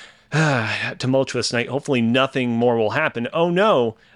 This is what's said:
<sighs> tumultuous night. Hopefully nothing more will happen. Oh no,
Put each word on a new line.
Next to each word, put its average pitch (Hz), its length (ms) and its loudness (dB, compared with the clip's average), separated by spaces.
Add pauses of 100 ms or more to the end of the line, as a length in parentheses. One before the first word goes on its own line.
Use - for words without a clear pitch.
(320)
<sighs> 135 680 -2
tumultuous 131 540 0
night. 120 160 -2
Hopefully 135 320 -2
nothing 127 500 0
more 117 260 2
will 107 140 2
happen. 123 420 -2
Oh 170 180 0
no, 175 460 2 (200)